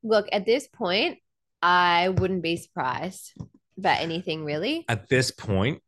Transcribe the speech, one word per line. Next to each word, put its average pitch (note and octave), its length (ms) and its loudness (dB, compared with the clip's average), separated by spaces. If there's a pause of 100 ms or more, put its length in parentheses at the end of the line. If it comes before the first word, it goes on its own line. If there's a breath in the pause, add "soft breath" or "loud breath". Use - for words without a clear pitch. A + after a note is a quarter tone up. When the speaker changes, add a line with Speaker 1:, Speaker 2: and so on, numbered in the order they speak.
Speaker 1:
though. A3+ 60 -8
Speaker 2:
Look, G#3 240 4
at G3+ 140 0
this B3 220 2
point, A3+ 500 -2 (440)
I F3 480 4
wouldn't F#3 320 0
be E3 140 -2
surprised D3+ 760 -8 (440)
about F#3 240 2
anything, E3 440 -6
really. E3+ 440 -4
Speaker 1:
At A2 200 -4
this B2+ 220 2
point G2+ 580 -2